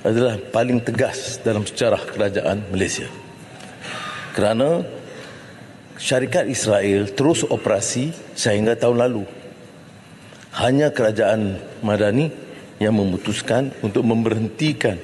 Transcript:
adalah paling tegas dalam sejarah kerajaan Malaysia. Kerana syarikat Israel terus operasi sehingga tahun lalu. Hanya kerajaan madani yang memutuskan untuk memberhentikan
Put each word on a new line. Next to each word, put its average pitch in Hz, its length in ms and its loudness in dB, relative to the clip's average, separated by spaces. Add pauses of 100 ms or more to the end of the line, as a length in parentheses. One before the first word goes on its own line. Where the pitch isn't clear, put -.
adalah 117 320 2
paling 117 480 0
tegas 117 640 -2
dalam 104 160 0
sejarah 104 480 0
kerajaan 98 480 0 (160)
Malaysia. - 320 -2 (1300)
Kerana 117 480 2 (1120)
syarikat 131 560 0
Israel 101 640 2
terus 160 320 2
operasi 123 640 0 (240)
sehingga 110 400 2
tahun 120 240 2
lalu. 117 240 2 (1400)
Hanya 139 320 4
kerajaan 107 640 2 (240)
madani 107 560 2 (480)
yang 107 160 4
memutuskan 101 800 0
untuk 113 240 0
memberhentikan 113 1000 0